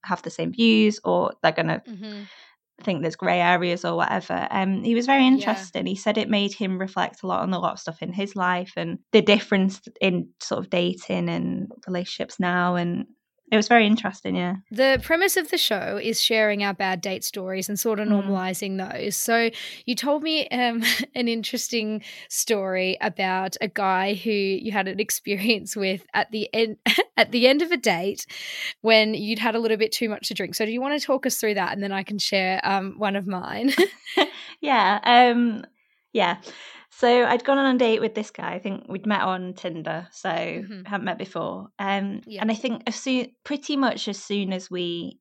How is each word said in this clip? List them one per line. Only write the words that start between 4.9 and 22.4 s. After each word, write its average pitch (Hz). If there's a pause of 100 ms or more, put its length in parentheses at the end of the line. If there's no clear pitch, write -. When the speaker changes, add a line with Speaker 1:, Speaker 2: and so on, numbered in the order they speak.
Speaker 1:
was 240
very 269
Speaker 2:
Yeah. 254
Speaker 1:
interesting. 220
He 190
said 214
it 208
made 202
him 190
reflect 185
a 190
lot 185
on 185
a 175
lot 175
of -
stuff 165
in 180
his 196
life 180
and 170 (140)
the 214
difference 196 (220)
in 180 (120)
sort -
of 185
dating 180
and 185 (140)
relationships -
now. 180
And 175 (460)
it 214
was 214
very 233
interesting, 208
yeah. 180 (160)
Speaker 2:
The 262
premise 349
of 330
the 370
show 202
is 226
sharing 214
our 196
bad 190
date 190
stories 190
and 208
sort 220
of 214
Speaker 1:
Mm. 202
Speaker 2:
normalizing 190
those. -
So 233 (340)
you 247
told 294
me, 311
um, 240
<laughs> -
an 240
interesting 220 (260)
story 185